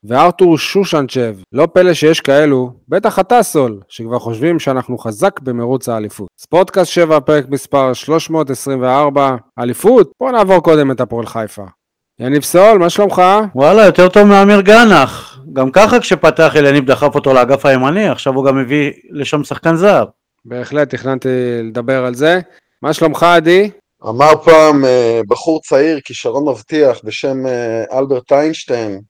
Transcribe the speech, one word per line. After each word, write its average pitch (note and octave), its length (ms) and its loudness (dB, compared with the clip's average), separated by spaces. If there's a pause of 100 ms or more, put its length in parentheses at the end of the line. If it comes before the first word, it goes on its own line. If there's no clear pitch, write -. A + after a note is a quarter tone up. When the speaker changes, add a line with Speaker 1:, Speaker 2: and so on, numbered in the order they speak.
Speaker 1:
וארתור D#3+ 540 2
שושנצ'ב. C3 760 -4 (180)
לא D3 200 0
פלא F3+ 200 2
שיש D#3 280 0
כאלו, C#3 500 0 (180)
בטח G3+ 300 -2
אתה, A3+ 240 2
סול, A#2+ 360 -4 (100)
שכבר A2+ 300 -8
חושבים B2+ 400 -4
שאנחנו B2+ 380 -6
חזק A2+ 420 -4
במרוץ B2+ 500 -6
האליפות. G#2+ 380 -10 (120)
ספורטקאסט F3+ 520 -2
שבע, D#3 280 2
פרק D3 300 0
מספר C3+ 440 -2
שלוש D#3 360 -4
מאות D#3 200 -4
עשרים C3+ 320 -8
וארבע, C#3 540 0 (240)
אליפות? F#3 600 2
בוא C4 120 -4
נעבור F#3+ 280 2
קודם D3+ 320 2
את B2+ 100 -6
הפועל A#2 240 -6
חיפה. G#2+ 380 -10 (560)
יניב C3+ 240 -2
סול, G3+ 340 4
מה E3+ 120 2
שלומך? F#3+ 320 0 (340)
Speaker 2:
וואלה, F#3 300 4
יותר F3+ 240 4
טוב G#3 180 4
מאמיר G3+ 340 6
גנח. G3 800 2 (140)
גם C3 180 -2
ככה G#3+ 280 4
כשפתח D#3+ 560 0
אליניב C#3+ 300 2
דחף C3+ 300 0
אותו C3+ 180 0
לאגף B2+ 320 2
הימני, C#3+ 440 0
עכשיו C3 260 -6
הוא C3+ 100 -4
גם C3+ 120 0
הביא C#3 340 -4 (200)
לשם D3 320 -6
שחקן E3 320 -4
זר. E3 300 2 (400)
Speaker 1:
בהחלט, B2 440 -6
תכננתי C3 400 -6 (340)
לדבר A#2+ 420 -6
על B2 100 -6
זה. D#3+ 240 0 (420)
מה D3+ 120 -4
שלומך, D#3+ 300 -2
עדי? F3 460 2 (400)
Speaker 3:
אמר C#3 220 2 (120)
פעם, D#3 420 4
אה, A#2+ 440 0
בחור D#3 340 -4
צעיר, D3+ 420 0
כישרון C3+ 440 -6
מבטיח, C3 540 -2
בשם, C3 440 -8
אה, A#2+ 520 -6
אלברט C3+ 320 -4
איינשטיין C3 680 -4 (100)